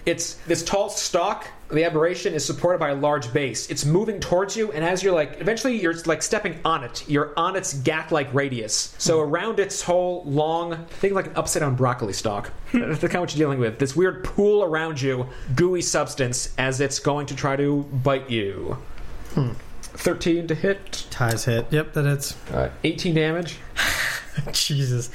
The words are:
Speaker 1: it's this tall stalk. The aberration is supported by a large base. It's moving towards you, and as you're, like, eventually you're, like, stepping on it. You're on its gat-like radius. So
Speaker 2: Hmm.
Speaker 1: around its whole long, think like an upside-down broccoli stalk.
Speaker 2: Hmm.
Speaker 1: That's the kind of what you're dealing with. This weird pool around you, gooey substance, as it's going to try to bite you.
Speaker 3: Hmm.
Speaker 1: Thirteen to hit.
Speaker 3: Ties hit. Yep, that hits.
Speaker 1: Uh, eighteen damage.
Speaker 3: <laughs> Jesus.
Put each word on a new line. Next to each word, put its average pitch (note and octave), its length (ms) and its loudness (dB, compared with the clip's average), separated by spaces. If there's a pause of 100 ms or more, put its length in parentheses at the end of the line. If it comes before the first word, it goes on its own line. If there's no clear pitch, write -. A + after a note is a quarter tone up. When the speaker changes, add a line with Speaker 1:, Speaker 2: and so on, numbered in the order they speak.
Speaker 1:
it's - 280 -2 (120)
this E3 180 0
tall G3+ 240 2
stalk. - 580 0 (240)
The D#3 140 4
aberration E3+ 500 2
is C#3+ 100 -2
supported F3 360 2
by D3+ 100 0
a C#3 60 0
large C#3 360 2
base. C3+ 380 -2
It's - 140 -4
moving G3 340 2
towards F#3 380 0
you, A3 160 0
and D3+ 120 -2
as F3+ 200 0
you're, F#3+ 100 4
like, D3+ 260 0
eventually A3 400 0
you're, E3 140 2 (100)
like, D#3+ 160 2
stepping G#3 440 -2
on D#3 180 2
it. - 260 -10
You're D3 300 2
on F3 160 2
its F3+ 200 -2
gat-like D3+ 600 0
radius. C3 640 -2
So D#3+ 260 4
Speaker 2:
Hmm. D3 80 -2
Speaker 1:
around G3+ 280 0
its F#3+ 200 0
whole F3+ 460 2
long, D#3+ 640 0
think G3 260 0
like F#3 140 -2
an - 80 -8
upside-down D3+ 400 0
broccoli B2 360 2
stalk. G#2 360 -2 (240)
Speaker 2:
Hmm. A#3+ 160 4
Speaker 1:
That's D3 120 -2
the F3 60 2
kind F3 120 2
of - 20 2
what D#3+ 160 -2
you're D3+ 100 4
dealing C3+ 140 0
with. A2+ 180 0
This C3+ 160 0
weird F3+ 300 2
pool G#3 400 4
around D#3 360 0
you, B2+ 280 0 (260)
gooey F3 260 4
substance, C#3 800 0
as C3 220 2
it's - 180 0
going D3 280 0
to C3+ 100 -6
try C3+ 180 0
to C#3+ 300 2
bite C3+ 440 0
you. G2 480 -2 (580)
Speaker 3:
Hmm. C3 160 2 (320)
Speaker 1:
Thirteen E3+ 640 0
to D#3 80 0
hit. - 540 -2
Speaker 3:
Ties A#2 340 0
hit. A#2 260 2
Yep, D3+ 220 0
that D3 120 0
hits. C#3+ 300 0 (180)
Speaker 1:
Uh, - 180 0 (120)
eighteen E3 320 0
damage. D#3+ 440 0 (180)
Speaker 3:
<laughs> - 220 0 (540)
Jesus. B2+ 640 0